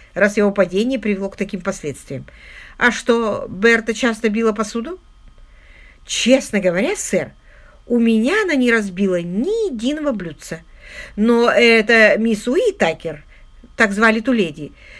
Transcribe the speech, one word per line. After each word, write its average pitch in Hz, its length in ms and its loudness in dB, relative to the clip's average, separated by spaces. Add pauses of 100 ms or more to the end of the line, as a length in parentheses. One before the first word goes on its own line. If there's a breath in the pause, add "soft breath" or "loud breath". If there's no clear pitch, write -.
(140 soft breath)
раз 208 240 2
его 208 120 4
падение 202 480 0
привело 196 300 -4
к - 80 -12
таким 196 240 -8
последствиям. 151 640 -10 (540 loud breath)
А 240 120 2
что, 226 600 -2
Берта 226 420 2
часто 226 380 -2
била 220 220 0
посуду?» 226 460 -8 (1080 soft breath)
«Честно 254 520 0
говоря, 190 380 0
сэр, - 360 -4 (540 soft breath)
у 240 120 0
меня 233 440 2
она 349 120 0
не 247 180 2
разбила 190 480 -2
ни 302 520 -4
единого 277 400 -4
блюдца. 170 500 -10 (540 loud breath)
Но 233 340 4
эта 226 680 6
мисс 220 300 -2
Уитакер, 165 760 -2 (520 soft breath)
так 214 160 2
звали 226 280 2
ту 254 120 -2
леди, 160 400 -2 (280 loud breath)